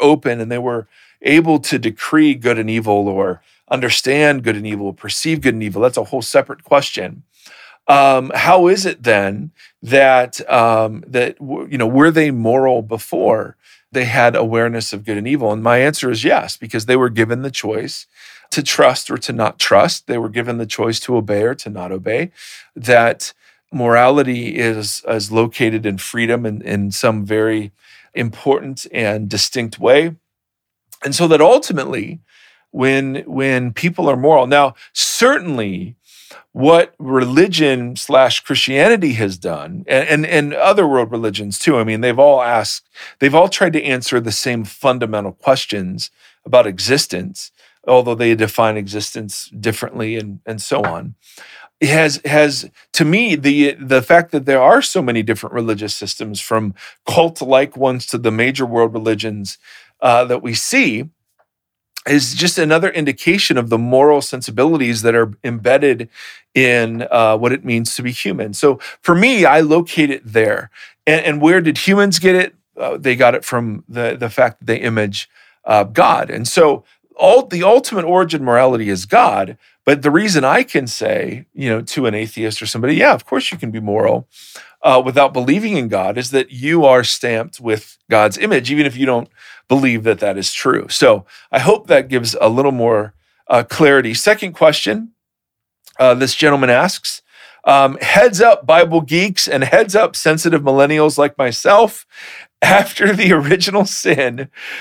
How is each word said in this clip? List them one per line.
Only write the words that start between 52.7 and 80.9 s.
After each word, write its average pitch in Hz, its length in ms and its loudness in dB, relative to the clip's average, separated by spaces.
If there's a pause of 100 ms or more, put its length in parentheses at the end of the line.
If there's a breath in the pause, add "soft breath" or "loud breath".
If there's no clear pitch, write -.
to 165 120 2
me, 196 300 0
the, 143 380 2
the 131 280 0
fact 170 300 2
that 139 140 -4
there 135 160 2
are 175 200 6
so - 200 -2
many 117 200 -2
different 110 320 -6
religious 110 400 -4
systems, 104 480 -10
from 110 320 -4 (320 loud breath)
cult-like 147 720 0
ones 127 300 -2
to 123 100 -6
the 117 140 -2
major 127 340 -2
world 117 280 0
religions, 107 640 -6 (440 soft breath)
uh, 123 240 4
that 123 160 -4
we 120 120 -8
see, 143 560 -2 (960)
is 135 280 0
just 175 240 -2
another 160 320 2
indication 160 640 -2
of 117 120 -2
the 113 100 0
moral 131 420 4
sensibilities 127 800 -2
that 117 140 2
are 113 180 0 (100)
embedded 120 640 0 (460 loud breath)
in, 117 560 0
uh, 110 260 2
what 120 160 -2
it 135 140 -6
means 117 300 -4
to 123 80 -8
be 123 80 -6
human. 117 420 -8
So 135 240 2 (240 loud breath)
for 175 140 2
me, 220 280 2
I 151 180 6
locate 160 500 0
it 135 120 -8
there. 107 460 -2 (360 loud breath)
And, 156 200 2
and 147 160 -2
where 175 200 4
did 156 180 -2
humans 196 400 0
get 185 160 4
it? 180 200 -2 (220)
Uh, 143 200 -6
they 135 180 -2
got 120 180 6
it - 100 -6
from 117 460 -6
the, 117 260 -4
the 123 140 -6
fact 123 300 0
that - 60 -20
they 113 120 -2
image, 110 500 -4 (380 soft breath)
uh, 107 180 4
God. - 460 2
And 117 180 -8
so 151 360 2 (340)
all, 220 300 6
the 175 160 -4
ultimate 208 420 2
origin 165 380 0
morality 123 460 2
is 95 160 -4
God. 127 520 2 (260)
But 139 180 2
the 143 100 2
reason 175 320 2
I 165 200 2
can 139 240 -4
say, 110 640 -6